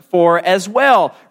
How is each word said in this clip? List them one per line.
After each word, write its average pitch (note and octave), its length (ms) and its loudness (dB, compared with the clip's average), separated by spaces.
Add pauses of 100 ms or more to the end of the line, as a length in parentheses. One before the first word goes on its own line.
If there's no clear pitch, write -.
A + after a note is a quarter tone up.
(120)
four E3+ 280 2
as F#3 300 -4
well. A#3 440 0 (180)